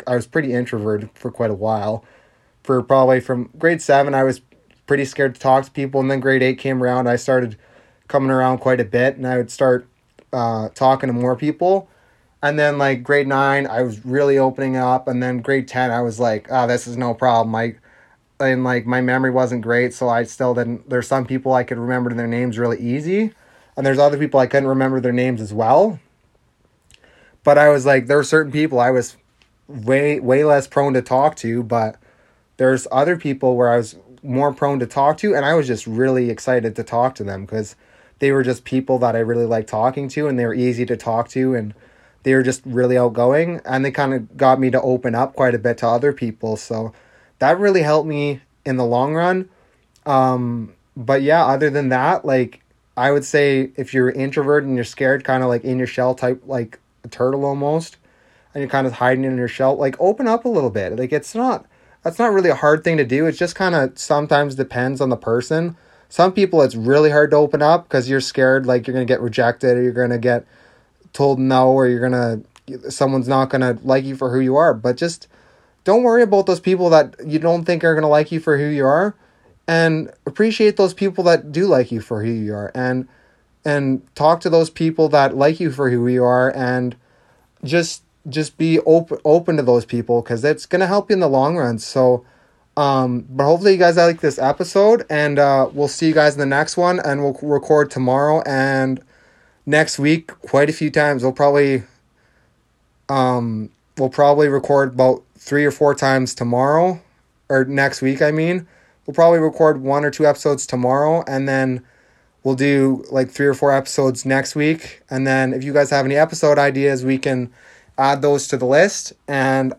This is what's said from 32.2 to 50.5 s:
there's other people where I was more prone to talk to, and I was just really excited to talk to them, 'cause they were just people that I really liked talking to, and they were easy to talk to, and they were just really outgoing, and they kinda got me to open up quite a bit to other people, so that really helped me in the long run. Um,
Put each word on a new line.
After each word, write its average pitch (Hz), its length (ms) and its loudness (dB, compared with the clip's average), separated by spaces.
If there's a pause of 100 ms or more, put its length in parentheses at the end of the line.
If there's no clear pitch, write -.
there's 131 340 0
other 151 260 2
people 135 400 -2
where 120 140 2
I 120 60 4
was 117 200 -4 (260)
more 139 300 0
prone 139 280 -2
to 120 60 -4
talk 143 320 0
to, 208 160 0
and 143 100 0
I 151 100 2
was 151 120 2
just 113 200 -6
really 123 440 0
excited 113 460 -2
to 113 60 -8
talk 120 340 -2
to 107 80 -10
them, 98 220 -10
'cause 110 300 -8 (420)
they 139 140 0
were 135 100 2
just 123 220 -4
people 131 360 -2
that 117 140 0
I 117 60 0
really 117 240 -2
liked 113 240 -2
talking 131 400 -2
to, 147 180 -4
and 131 120 -2
they 120 80 -2
were 113 80 -4
easy 123 320 -2
to 120 100 -4
talk 117 340 -4
to, 131 240 -2
and 107 200 -6 (480)
they 131 120 2
were 135 80 4
just 127 220 -2
really 127 320 0
outgoing, 123 720 0
and 135 180 -2
they 139 60 -2
kinda 135 300 -2 (160)
got 131 220 4
me 131 120 0
to 123 100 0
open 127 340 -2
up 131 220 -2
quite 127 180 2
a 117 40 -4
bit 117 200 -2
to 123 80 -2
other 120 260 2
people, 110 440 -6
so 113 360 -10 (480)
that 156 180 2
really 196 240 2
helped 151 260 0
me 147 320 -4 (240)
in 131 140 -4
the 123 80 0
long 123 280 0
run. 185 360 -2 (560)
Um, 123 640 0 (240)